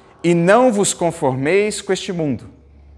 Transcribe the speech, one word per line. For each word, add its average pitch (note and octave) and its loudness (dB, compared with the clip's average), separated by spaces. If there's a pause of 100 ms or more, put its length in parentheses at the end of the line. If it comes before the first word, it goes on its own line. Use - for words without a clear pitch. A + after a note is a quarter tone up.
(240)
"E E3+ 2
não G#3 4
vos G3+ 0
conformeis E3+ -2
com G3 -4
este F#3 -6
mundo, D3+ -4 (500)